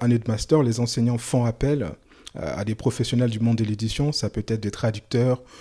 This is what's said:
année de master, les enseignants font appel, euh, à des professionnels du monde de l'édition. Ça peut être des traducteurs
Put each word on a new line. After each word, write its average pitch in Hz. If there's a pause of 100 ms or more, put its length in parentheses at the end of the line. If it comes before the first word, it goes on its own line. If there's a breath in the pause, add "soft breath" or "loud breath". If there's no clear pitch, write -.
année 120
de 113
master, 135
les 117
enseignants 120
font 120
appel, 135
euh, -
à 101
des 107
professionnels 120
du 110
monde 117
de 113
l'édition. 110
Ça 110
peut 107
être 110
des 104
traducteurs 123 (180 loud breath)